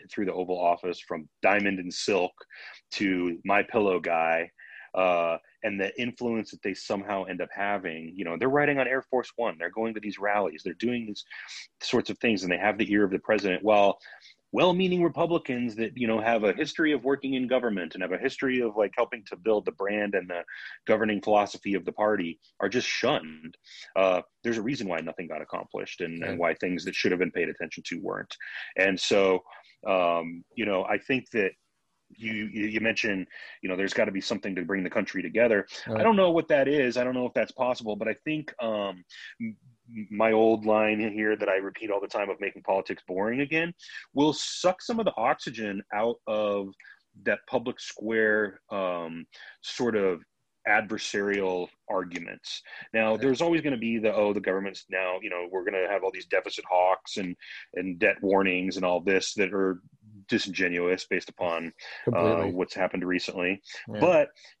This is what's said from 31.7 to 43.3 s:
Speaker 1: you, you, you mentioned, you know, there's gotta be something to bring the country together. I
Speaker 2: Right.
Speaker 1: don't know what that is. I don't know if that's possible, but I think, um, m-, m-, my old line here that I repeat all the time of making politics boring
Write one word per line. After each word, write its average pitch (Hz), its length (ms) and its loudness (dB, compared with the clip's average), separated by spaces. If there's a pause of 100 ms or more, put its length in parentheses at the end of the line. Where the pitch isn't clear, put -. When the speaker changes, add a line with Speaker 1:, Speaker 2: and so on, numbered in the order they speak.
Speaker 1:
you, 113 220 -8 (200)
you, 107 140 -2
you 107 140 -2
mentioned, 107 460 0 (360)
you 92 60 -6
know, 92 80 -2
there's 95 180 -2
gotta 107 180 2
be 95 80 -4
something 101 340 -4
to 90 80 -4
bring 92 220 -2
the 90 60 -4
country 95 320 -4
together. 107 440 2 (200)
I 120 60 -6
Speaker 2:
Right. 110 100 0
Speaker 1:
don't 220 140 6
know 185 140 6
what 165 180 2
that 139 200 4
is. 131 280 2
I 123 80 2
don't 127 100 -2
know 123 120 -2
if 117 80 -6
that's 110 180 0
possible, 120 440 -2
but 110 120 -4
I 107 60 0 (100)
think, 156 280 -6 (100)
um, 101 420 -2 (360)
m-, 110 160 -8 (320)
m-, 110 220 -12
my 110 220 4
old 110 320 6
line 107 360 4 (120)
here 107 240 2
that 104 120 -2
I 95 80 4
repeat 98 340 -4
all 98 100 -2
the 98 60 -6
time 101 240 -2
of 95 100 -6
making 98 220 -6
politics 95 460 -2
boring 107 320 -2